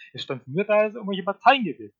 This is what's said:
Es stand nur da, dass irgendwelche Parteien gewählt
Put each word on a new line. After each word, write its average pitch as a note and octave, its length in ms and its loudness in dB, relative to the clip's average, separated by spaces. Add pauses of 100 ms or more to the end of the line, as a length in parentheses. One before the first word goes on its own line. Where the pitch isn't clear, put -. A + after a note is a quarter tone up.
(140)
Es A#2+ 100 -10
stand C3 240 -10
nur D3+ 160 -4
da, G#3+ 220 2
dass G#3+ 100 -6
irgendwelche G3 280 -6
Parteien A3+ 420 4
gewählt A2+ 340 -8